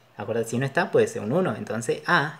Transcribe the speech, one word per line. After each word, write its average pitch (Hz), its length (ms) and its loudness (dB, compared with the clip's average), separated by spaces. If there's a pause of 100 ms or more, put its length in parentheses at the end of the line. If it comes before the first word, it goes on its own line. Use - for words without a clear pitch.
(180)
Acuérdate, 110 320 -2
si 120 80 0
no 135 80 0
está, 175 240 0
puede 117 160 6
ser 107 160 -6
un 107 100 -2
uno. 160 240 0
Entonces 117 500 -4
A 156 340 2